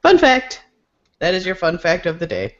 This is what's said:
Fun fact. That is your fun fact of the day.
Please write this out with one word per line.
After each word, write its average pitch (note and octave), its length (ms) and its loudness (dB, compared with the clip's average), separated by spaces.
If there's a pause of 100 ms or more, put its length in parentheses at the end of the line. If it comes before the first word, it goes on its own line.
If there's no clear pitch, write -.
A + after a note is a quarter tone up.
Fun F4+ 160 4
fact. C4 440 2 (580)
That E3+ 140 -2
is F#3 120 -4
your F#3 100 -6
fun E3+ 220 -2
fact E3+ 280 -2
of E3+ 140 -4
the E3+ 80 -6
day. G2 320 -8